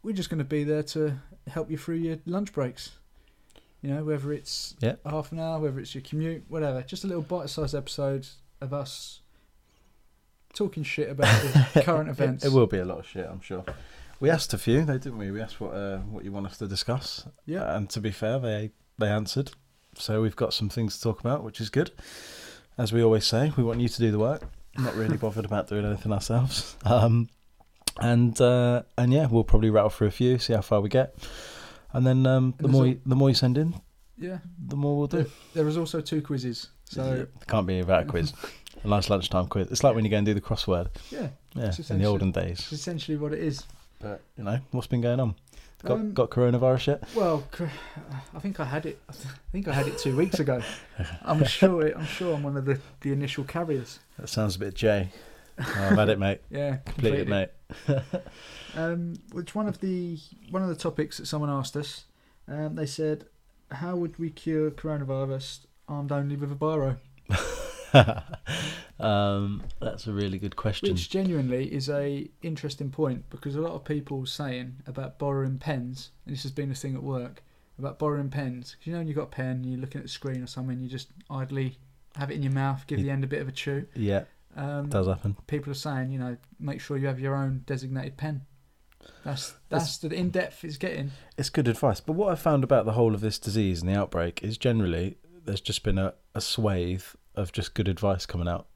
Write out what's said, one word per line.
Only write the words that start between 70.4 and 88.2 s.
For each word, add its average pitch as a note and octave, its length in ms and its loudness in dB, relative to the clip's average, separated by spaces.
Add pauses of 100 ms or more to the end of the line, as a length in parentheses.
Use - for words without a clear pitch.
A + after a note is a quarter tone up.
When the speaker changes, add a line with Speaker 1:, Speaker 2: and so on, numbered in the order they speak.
Speaker 2:
question. A#2 340 0
Speaker 1:
Which F2 200 -2
genuinely C#3 640 0
is C3+ 180 -4
a C#3+ 380 -2 (140)
interesting D3 480 -6
point, C3+ 400 -2
because C#3 260 -8
a D#3 40 -2
lot E3 120 -2
of - 120 -10
people C#3+ 400 -6
saying B2+ 520 -8 (100)
about C3+ 320 -10
borrowing C3+ 400 -2
pens, C3 520 -6 (160)
and C#3+ 80 -8
this C3 100 -8
has C3+ 80 -8
been C#3 180 -6
a C3 40 -4
thing C3+ 200 -6
at C3 80 -6
work, C3 400 -6 (360)
about C#3 200 -8
borrowing D3 320 -2
pens. B2+ 480 -6
'Cause - 80 -14
you D#3+ 60 -6
know E3+ 80 -4
when D#3+ 80 -4
you've C#3+ 80 -4
got D3 80 -2
a - 20 -10
pen, B2+ 380 -4
you're B2+ 160 -6
looking C3+ 180 -8
at C3+ 60 -12
the - 60 -14
screen C3 320 -6
or B2+ 40 -10
something, B2+ 340 -6
you B2+ 80 -8
just C3 200 -10 (200)
idly C3+ 500 -4 (380)
have C#3+ 140 -6
it - 40 -6
in D3 80 -4
your C3+ 100 0
mouth, C3+ 340 0
give - 140 -2
Speaker 2:
You C#3 60 0
Speaker 1:
the C#3 40 -2
end C#3 140 0
a - 20 -4
bit D3 160 -4
of C3 60 -6
a C3+ 40 -10
chew. C#3+ 340 -4 (100)
Speaker 2:
Yeah, G2+ 280 2 (320)
Speaker 1:
Um, C#3+ 320 -4
Speaker 2:
does F#3 200 2
happen. G#2 280 0 (120)
Speaker 1:
people C#3+ 240 -4
are - 20 -6
saying, C3 380 -4
you C3+ 60 -4
know, B2 180 -4 (240)
make C#3+ 200 -6
sure C#3+ 160 -6
you C#3 120 0
have C3 100 -2
your C3+ 160 -2
own C3+ 320 -2
designated C3 500 -6
pen. D3 260 -4 (800)